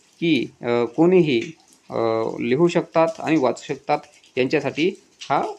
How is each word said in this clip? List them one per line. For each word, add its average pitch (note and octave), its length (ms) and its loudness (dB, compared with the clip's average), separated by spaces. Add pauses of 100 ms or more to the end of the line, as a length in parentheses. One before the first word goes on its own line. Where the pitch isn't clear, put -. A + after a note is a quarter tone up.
(220)
की, D3+ 240 0 (160)
अ, A#2+ 220 0
कोणीही, D3+ 580 4 (480)
अ, B2 80 -8 (420)
लिहू C3 280 2
शकतात E3 400 0 (120)
आणि D3+ 180 0
वाचू B2 260 0
शकतात, D3 360 -4 (380)
यांच्यासाठी C#3 540 -2 (380)
हा, D3+ 120 0 (180)